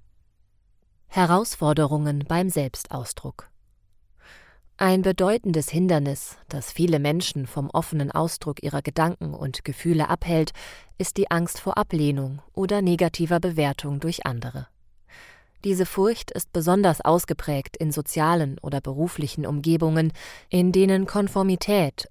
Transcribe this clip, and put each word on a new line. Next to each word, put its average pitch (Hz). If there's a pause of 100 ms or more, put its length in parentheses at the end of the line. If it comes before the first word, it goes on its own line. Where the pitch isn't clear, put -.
(1080)
Herausforderungen 151
beim 180
Selbstausdruck. - (1300)
Ein 185
bedeutendes 185
Hindernis, 156 (140)
das 139
viele 165
Menschen 147
vom 139
offenen 151
Ausdruck 156
ihrer 147
Gedanken 160
und -
Gefühle 156
abhält, 160 (460)
ist -
die 196
Angst 170
vor -
Ablehnung 143 (100)
oder 190
negativer 170
Bewertung 147
durch 165
andere. 131 (1000)
Diese 185
Furcht 214
ist -
besonders 175
ausgeprägt 151
in 156
sozialen 156
oder 139
beruflichen 147
Umgebungen, 160 (380)
in 180
denen 190
Konformität 190